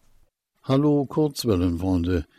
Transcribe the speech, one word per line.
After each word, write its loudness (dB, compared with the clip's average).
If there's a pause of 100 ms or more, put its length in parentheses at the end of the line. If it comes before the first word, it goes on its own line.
(640)
Hallo 2
Kurzwellenfreunde, 0 (140)